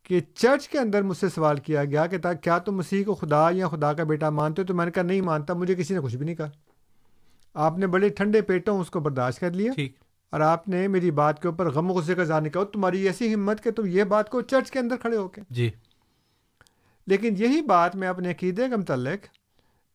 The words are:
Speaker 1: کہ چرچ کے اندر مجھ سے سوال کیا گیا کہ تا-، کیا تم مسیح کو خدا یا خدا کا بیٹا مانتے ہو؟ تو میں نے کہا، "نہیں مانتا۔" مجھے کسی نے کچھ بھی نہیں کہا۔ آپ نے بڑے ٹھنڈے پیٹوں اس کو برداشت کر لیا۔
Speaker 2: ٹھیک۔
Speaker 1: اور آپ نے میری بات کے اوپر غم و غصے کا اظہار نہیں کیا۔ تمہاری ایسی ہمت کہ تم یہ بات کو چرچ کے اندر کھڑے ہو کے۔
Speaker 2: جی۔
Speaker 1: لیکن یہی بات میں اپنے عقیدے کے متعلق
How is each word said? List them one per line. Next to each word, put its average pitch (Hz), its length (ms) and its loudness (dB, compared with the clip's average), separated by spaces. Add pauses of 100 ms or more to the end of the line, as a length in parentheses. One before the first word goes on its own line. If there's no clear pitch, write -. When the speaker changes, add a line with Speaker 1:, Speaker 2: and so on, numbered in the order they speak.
Speaker 1:
کہ 180 160 0 (140)
چرچ 269 340 2
کے 302 100 -4
اندر 208 240 0
مجھ 196 140 -2
سے 196 120 0
سوال 156 300 0
کیا 147 260 -2
گیا 147 220 0
کہ 180 120 -4
تا-، 170 240 -4
کیا 170 160 2
تم 196 180 -4
مسیح 196 280 -2
کو 202 100 -2
خدا 156 360 2
یا 185 180 0
خدا 147 240 0
کا 165 120 -4
بیٹا 156 260 0
مانتے 151 320 0
ہو؟ 185 40 -8
تو 185 80 -2
میں 170 100 0
نے 170 60 -2
کہا، 180 120 0
"نہیں 185 180 0
مانتا۔" 160 340 -2
مجھے 180 200 0
کسی 180 200 -4
نے 180 60 -2
کچھ 123 160 -4
بھی 139 100 -4
نہیں 170 100 -6
کہا۔ 151 140 -6 (1040)
آپ 156 240 0
نے 190 80 2
بڑے 185 220 4
ٹھنڈے 208 320 2
پیٹوں 196 400 0
اس 165 100 -6
کو 180 100 -4
برداشت 131 400 -2
کر 180 100 -2
لیا۔ 202 240 -2
Speaker 2:
ٹھیک۔ 139 200 -6 (360)
Speaker 1:
اور 151 100 -2
آپ 165 280 2
نے 185 200 0
میری 180 220 2
بات 151 320 2
کے 175 60 -2
اوپر 170 220 -2
غم 156 200 0
و 185 40 0
غصے 180 200 -2
کا 180 80 0
اظہار 156 180 0
نہیں 156 120 -2
کیا۔ 180 120 0
تمہاری 190 420 0
ایسی 214 280 0
ہمت 208 300 -2
کہ 240 60 0
تم 220 160 -2
یہ 185 180 2
بات 208 260 0
کو 254 100 -2
چرچ 254 300 0
کے 269 80 -6
اندر 247 180 -2
کھڑے 233 200 -2
ہو 196 120 -2
کے۔ 196 120 -20 (100)
Speaker 2:
جی۔ 120 200 0 (1400)
Speaker 1:
لیکن 196 320 2
یہی 262 240 2
بات 180 340 4
میں 190 120 -2
اپنے 180 220 -4
عقیدے 185 380 -2
کے 247 80 -2
متعلق 156 500 -4 (680)